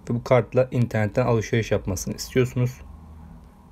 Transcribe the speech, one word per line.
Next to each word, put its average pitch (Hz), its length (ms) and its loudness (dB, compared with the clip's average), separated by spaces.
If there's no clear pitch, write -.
ve 120 40 2
bu 120 100 -4
kartla 127 460 4
internetten 117 560 2
alışveriş 113 440 0
yapmasını 101 440 -2
istiyorsunuz. 127 680 0